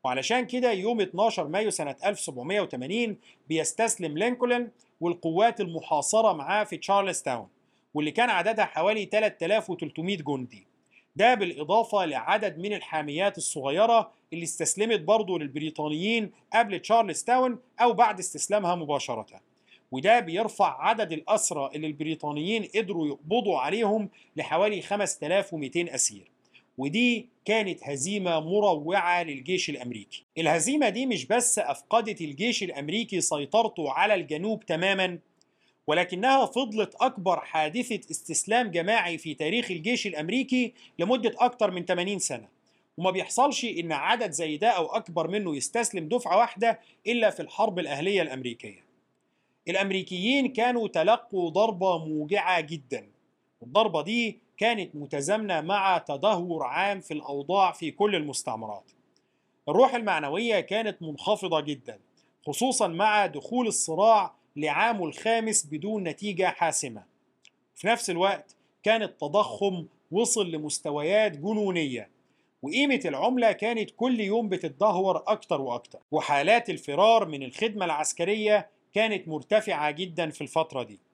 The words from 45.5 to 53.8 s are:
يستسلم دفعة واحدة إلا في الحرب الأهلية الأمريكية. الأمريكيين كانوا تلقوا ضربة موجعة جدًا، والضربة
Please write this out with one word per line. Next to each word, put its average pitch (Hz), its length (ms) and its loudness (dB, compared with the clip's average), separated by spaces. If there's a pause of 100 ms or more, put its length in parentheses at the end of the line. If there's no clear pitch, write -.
يستسلم 180 520 -4
دفعة 185 300 2
واحدة 226 420 2 (280)
إلا 226 220 4
في 185 100 -4
الحرب 180 400 -2
الأهلية 170 420 0
الأمريكية. 123 640 -8 (840)
الأمريكيين 190 800 0
كانوا 233 400 0
تلقوا 180 600 2
ضربة 185 560 2
موجعة 165 560 0
جدًا، 139 460 -10 (540)
والضربة 160 400 2